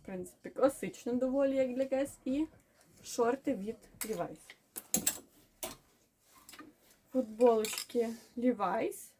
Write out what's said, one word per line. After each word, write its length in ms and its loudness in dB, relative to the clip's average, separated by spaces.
принципі, 460 -10
класична 640 0
доволі, 440 2
як 180 2
для 80 0
Guess. 280 0
І 220 0
шорти 520 0
від 220 -6
Levi's. 540 -6
Футболочки 960 2
Levi's. 840 0